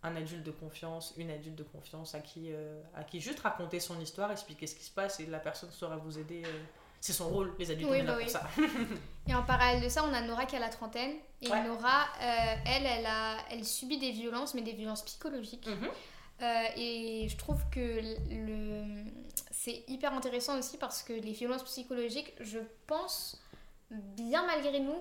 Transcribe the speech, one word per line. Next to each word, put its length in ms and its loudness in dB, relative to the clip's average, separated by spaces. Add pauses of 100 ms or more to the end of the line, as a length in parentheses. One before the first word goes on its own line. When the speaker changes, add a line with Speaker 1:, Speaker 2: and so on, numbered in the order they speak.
Speaker 1:
un 120 -2
adulte 260 -6
de 80 -6
confiance, 640 -8
une 160 -6
adulte 240 -8
de 80 -10
confiance 500 -12
à 60 -6
qui, 320 -10
euh, 300 -8 (120)
à 120 -8
qui 160 -8
juste 180 -6
raconter 400 0
son 220 -4
histoire, 320 -2
expliquer 340 -8
ce 80 -8
qui 80 -16
se 80 -14
passe 300 -2
et 60 -4
la 120 -4
personne 320 -6
saura 240 -4
vous 240 -6
aider, 260 -6
euh, 40 -2 (500)
c'est 140 0
son 160 0
rôle, 280 2
les 140 -2
adultes, 180 2
Speaker 2:
Oui, 120 8
Speaker 1:
on 0 -
est 20 2
là 80 4
Speaker 2:
bah 60 4
Speaker 1:
pour 80 0
Speaker 2:
oui. 40 -2
Speaker 1:
ça. 140 0 (140)
<laughs> 720 2
Speaker 2:
Et 40 6
en 100 6
parallèle 380 8
de 60 2
ça, 160 4
on 100 4
a 80 4
Nora 240 0
qui 120 -2
a 20 0
la 80 0
trentaine. 460 -2 (280)
Et 80 -2
Speaker 1:
Ouais. 140 6
Speaker 2:
Nora, 380 6 (200)
euh, 340 4 (100)
elle, 200 6
elle 200 4
a, 320 2 (120)
elle 140 -4
subit 340 0
des 140 2
violences, 440 -2
mais 60 0
des 120 -2
violences 300 -2
psychologiques. 640 -6
Speaker 1:
Mhm. 200 -2 (540)
Speaker 2:
Euh, 220 4 (120)
et 540 0
je 80 -2
trouve 340 2
que 300 2 (280)
le, 760 -2 (460)
c'est 360 -4
hyper 260 0
intéressant 460 0
aussi 180 -4
parce 260 -4
que 100 -6
les 180 -4
violences 320 -2
psychologiques, 760 -2
je 180 -6 (280)
pense, 540 -2 (500)
bien 540 2
malgré 340 4
nous 220 2